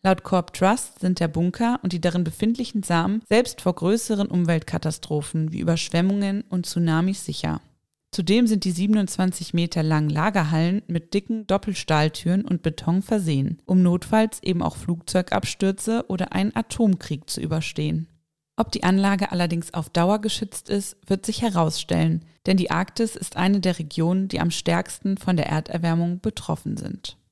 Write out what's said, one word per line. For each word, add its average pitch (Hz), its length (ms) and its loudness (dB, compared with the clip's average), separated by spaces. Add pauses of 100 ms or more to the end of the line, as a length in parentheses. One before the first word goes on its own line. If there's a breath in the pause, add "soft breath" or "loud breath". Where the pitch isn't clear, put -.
Laut 190 220 2
Corp 180 300 0
Trust - 460 0
sind 180 200 0
der 170 80 2
Bunker 180 560 0
und 180 100 -2
die 170 80 -2
darin 175 220 0
befindlichen 220 580 -2
Samen 180 480 0
selbst 233 320 2
vor 180 140 0
größeren 202 520 0
Umweltkatastrophen 160 1200 -2
wie - 80 -6
Überschwemmungen 190 880 0
und 180 160 -2
Tsunamis 170 600 0
sicher. 156 360 -4 (500)
Zudem 208 360 2
sind 214 160 2
die 185 80 0
siebenundzwanzig 185 840 0
Meter 170 300 0
langen 151 260 2
Lagerhallen 165 800 2
mit 170 260 -4
dicken 208 340 -2
Doppelstahltüren 175 1000 0
und 180 160 -2
Beton 170 400 0
versehen, 160 640 0
um 185 180 6
notfalls 220 580 2
eben 175 220 0
auch 160 140 -2
Flugzeugabstürze 196 1300 -2
oder 180 240 -4
einen 196 240 -2
Atomkrieg 196 760 0
zu - 120 -6
überstehen. 160 680 -2 (500)
Ob 226 140 0
die - 120 -2
Anlage 196 500 2
allerdings 170 400 -2
auf 160 160 -4
Dauer 190 320 2
geschützt - 480 -6
ist, 202 260 -2 (120)
wird 190 180 0
sich 220 160 -2
herausstellen, 165 840 0 (220 loud breath)
denn 190 100 4
die 175 160 2
Arktis 196 460 -2
ist - 180 -10
eine 190 240 2
der 175 200 0
Regionen, 175 500 0
die - 100 -4
am 170 100 2
stärksten - 680 -2
von 185 180 0
der 156 120 0
Erderwärmung 170 720 0
betroffen - 560 -4
sind. - 400 -10 (140)